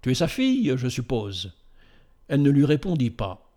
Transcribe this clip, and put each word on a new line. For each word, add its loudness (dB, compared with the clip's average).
Tu -2
es 2
sa 0
fille, 0
je -2
suppose. » -6
Elle 2
ne 6
lui 6
répondit 0
pas. -10